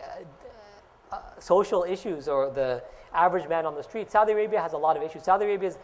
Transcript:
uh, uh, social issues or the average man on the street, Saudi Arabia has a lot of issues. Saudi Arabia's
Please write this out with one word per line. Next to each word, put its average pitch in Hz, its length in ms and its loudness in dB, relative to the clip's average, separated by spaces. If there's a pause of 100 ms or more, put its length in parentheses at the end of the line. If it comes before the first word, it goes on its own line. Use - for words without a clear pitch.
(1120)
uh, - 60 -10
uh, - 240 -18
social 190 420 4
issues 175 460 -4
or 139 220 2
the 131 320 -2 (300)
average 170 360 2
man 165 180 0
on 151 80 -4
the 147 80 -8
street, - 280 -10
Saudi 214 220 4
Arabia 214 280 0
has 165 120 -4
a 156 60 -4
lot 156 180 2
of 147 60 -6
issues. 160 220 -8
Saudi 202 200 4
Arabia's 196 400 -2